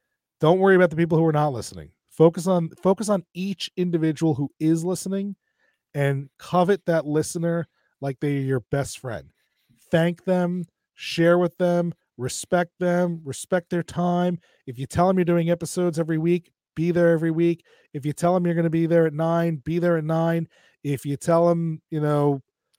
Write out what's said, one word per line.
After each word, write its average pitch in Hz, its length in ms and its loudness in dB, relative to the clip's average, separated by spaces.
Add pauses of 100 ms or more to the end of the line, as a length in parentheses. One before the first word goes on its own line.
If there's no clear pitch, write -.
(400)
Don't 165 180 6
worry 190 160 6
about 180 160 6
the 151 60 -10
people 165 200 0
who 160 80 4
are 160 80 2
not 151 200 0
listening. 85 380 -12 (200)
Focus 165 380 4
on, 175 220 0
focus 190 380 0
on 196 240 0
each 185 440 -8
individual 160 580 0
who 131 240 -4
is 160 260 0
listening 190 520 -6 (580)
and 139 340 -2 (100)
covet 180 480 0
that 160 200 0
listener 165 640 -2 (320)
like 139 200 -6
they're 147 120 -2
your 135 260 -2
best 139 400 -6
friend. 101 320 -12 (600)
Thank 170 340 0
them, 180 400 -2 (300)
share 170 440 2
with 175 200 0
them, 175 360 0 (220)
respect 175 640 -4
them, 175 440 0
respect 170 460 -6
their 175 140 -2
time. 175 560 -2 (260)
If 120 140 -12
you 139 60 -8
tell 175 200 2
them 190 100 2
you're 185 80 2
doing 170 240 2
episodes 170 500 -2
every 160 200 -2
week, 170 320 -2 (240)
be 170 160 0
there 170 200 4
every 165 200 2
week. 170 340 0 (280)
If 143 120 -10
you 147 80 -2
tell 175 220 0
them 185 100 0
you're 175 120 0
gonna 170 120 0
be 165 180 0
there 165 200 4
at 151 80 -4
nine, 165 420 0
be 156 220 -6
there 170 180 2
at 156 80 -4
nine. 165 440 -2 (340)
If 143 240 -4
you 143 100 -4
tell 170 320 2
them, 165 320 -2 (100)
you 156 100 -4
know, 147 420 0 (360)